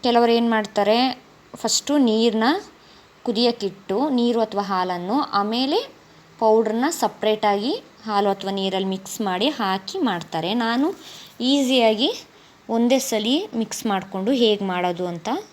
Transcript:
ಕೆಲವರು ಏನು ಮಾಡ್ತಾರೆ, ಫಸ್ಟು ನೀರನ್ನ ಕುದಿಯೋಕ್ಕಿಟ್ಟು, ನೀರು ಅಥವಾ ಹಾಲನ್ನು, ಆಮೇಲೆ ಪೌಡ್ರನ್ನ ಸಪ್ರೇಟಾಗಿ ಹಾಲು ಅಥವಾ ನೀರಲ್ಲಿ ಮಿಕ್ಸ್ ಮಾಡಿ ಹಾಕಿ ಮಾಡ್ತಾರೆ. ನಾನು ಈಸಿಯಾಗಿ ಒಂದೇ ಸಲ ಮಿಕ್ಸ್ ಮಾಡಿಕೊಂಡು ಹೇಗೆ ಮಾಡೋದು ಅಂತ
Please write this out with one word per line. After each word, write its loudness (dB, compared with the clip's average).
ಕೆಲವರು 4
ಏನು 2
ಮಾಡ್ತಾರೆ, 2
ಫಸ್ಟು -2
ನೀರನ್ನ 2
ಕುದಿಯೋಕ್ಕಿಟ್ಟು, -2
ನೀರು 2
ಅಥವಾ -6
ಹಾಲನ್ನು, -2
ಆಮೇಲೆ 0
ಪೌಡ್ರನ್ನ 2
ಸಪ್ರೇಟಾಗಿ 0
ಹಾಲು 2
ಅಥವಾ -6
ನೀರಲ್ಲಿ -2
ಮಿಕ್ಸ್ -12
ಮಾಡಿ 0
ಹಾಕಿ -4
ಮಾಡ್ತಾರೆ. -4
ನಾನು 0
ಈಸಿಯಾಗಿ 4
ಒಂದೇ 4
ಸಲ 0
ಮಿಕ್ಸ್ -6
ಮಾಡಿಕೊಂಡು -2
ಹೇಗೆ 2
ಮಾಡೋದು -2
ಅಂತ -8